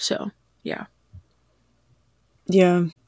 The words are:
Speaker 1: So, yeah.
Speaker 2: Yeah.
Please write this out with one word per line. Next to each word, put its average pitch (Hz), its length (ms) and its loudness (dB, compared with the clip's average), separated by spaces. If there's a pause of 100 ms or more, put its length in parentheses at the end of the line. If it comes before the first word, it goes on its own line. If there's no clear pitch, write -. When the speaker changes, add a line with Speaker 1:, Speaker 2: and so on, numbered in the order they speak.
Speaker 1:
So, - 300 -6 (320)
yeah. 180 240 -10 (1600)
Speaker 2:
Yeah. 180 420 4 (200)